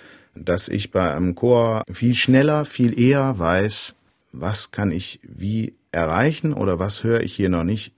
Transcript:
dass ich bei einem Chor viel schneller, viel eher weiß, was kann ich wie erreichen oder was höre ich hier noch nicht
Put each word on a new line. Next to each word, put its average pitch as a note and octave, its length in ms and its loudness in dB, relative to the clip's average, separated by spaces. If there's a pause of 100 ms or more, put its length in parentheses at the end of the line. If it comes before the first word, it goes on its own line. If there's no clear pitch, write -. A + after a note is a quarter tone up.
(340)
dass F2 340 -2
ich - 240 -4
bei F2+ 200 2
einem F2 220 0
Chor A#2 480 2 (100)
viel A#2+ 220 2
schneller, C#3+ 500 4
viel A#2+ 340 0
eher C3+ 400 2
weiß, F#2 580 0 (360)
was E2+ 380 -6
kann G2+ 220 -2
ich - 300 -8
wie G#2+ 520 -6 (160)
erreichen A#2+ 640 0
oder F#2+ 240 0
was F#2+ 240 -4
höre A#2 200 2
ich - 120 -8
hier G2 160 0
noch E2+ 140 0
nicht G#2 340 -4